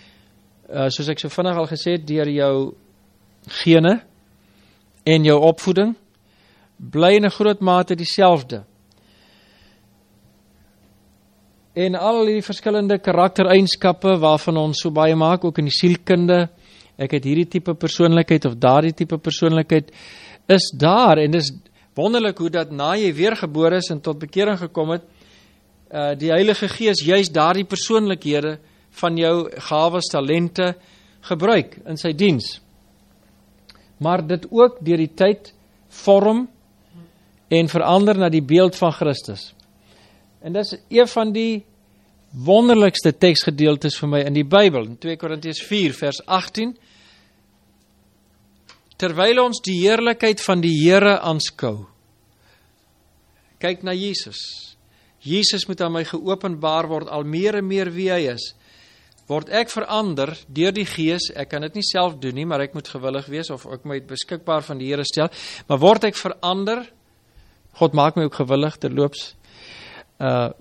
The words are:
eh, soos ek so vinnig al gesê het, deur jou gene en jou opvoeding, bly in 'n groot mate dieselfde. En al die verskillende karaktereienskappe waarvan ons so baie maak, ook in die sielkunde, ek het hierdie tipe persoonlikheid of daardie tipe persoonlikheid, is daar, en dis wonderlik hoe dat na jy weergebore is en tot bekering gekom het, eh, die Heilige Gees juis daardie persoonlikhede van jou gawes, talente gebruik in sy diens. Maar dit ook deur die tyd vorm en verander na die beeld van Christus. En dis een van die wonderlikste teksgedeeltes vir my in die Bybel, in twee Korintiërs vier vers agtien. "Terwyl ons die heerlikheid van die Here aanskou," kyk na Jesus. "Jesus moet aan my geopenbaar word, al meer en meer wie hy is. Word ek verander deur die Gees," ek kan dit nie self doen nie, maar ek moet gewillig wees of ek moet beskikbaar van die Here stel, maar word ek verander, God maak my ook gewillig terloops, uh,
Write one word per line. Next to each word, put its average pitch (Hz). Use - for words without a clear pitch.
eh, 135
soos 147
ek 151
so 151
vinnig 180
al 160
gesê 175
het, 151
deur 151
jou 139
gene 165
en 156
jou 151
opvoeding, 185
bly 160
in 208
'n 190
groot 208
mate 180
dieselfde. 160
En 185
al 220
die 214
verskillende 208
karaktereienskappe 185
waarvan 156
ons 156
so 165
baie 156
maak, 170
ook 160
in 151
die 143
sielkunde, 175
ek 135
het 139
hierdie 156
tipe 170
persoonlikheid 165
of 120
daardie 147
tipe 160
persoonlikheid, 160
is 190
daar, 175
en 151
dis 156
wonderlik 214
hoe 165
dat 160
na 147
jy 202
weergebore 165
is 180
en 151
tot 151
bekering 190
gekom 165
het, 165
eh, 147
die 156
Heilige 196
Gees 202
juis 185
daardie 175
persoonlikhede 160
van 165
jou 165
gawes, 165
talente 170
gebruik 185
in 156
sy 170
diens. 151
Maar 165
dit 175
ook 240
deur 165
die 160
tyd 202
vorm 214
en 165
verander 190
na 180
die 156
beeld 175
van 170
Christus. -
En 170
dis 208
een 240
van 220
die 220
wonderlikste 196
teksgedeeltes 151
vir 147
my 143
in 143
die 143
Bybel, 160
in 117
twee 165
Korintiërs 156
vier 185
vers 143
agtien. 220
"Terwyl 190
ons 240
die 180
heerlikheid 226
van 180
die 165
Here 196
aanskou," 131
kyk 180
na 185
Jesus. -
"Jesus 190
moet 185
aan 170
my 165
geopenbaar 160
word, 156
al 151
meer 180
en 196
meer 190
wie 185
hy 160
is. -
Word 151
ek 226
verander 185
deur 160
die 196
Gees," 165
ek 143
kan 147
dit 151
nie 208
self 180
doen 131
nie, 147
maar 151
ek 139
moet 147
gewillig 135
wees 156
of 135
ek -
moet 139
beskikbaar 156
van 143
die 131
Here 143
stel, 151
maar 139
word 202
ek 208
verander, 196
God 151
maak 151
my 156
ook -
gewillig 139
terloops, 143
uh, 123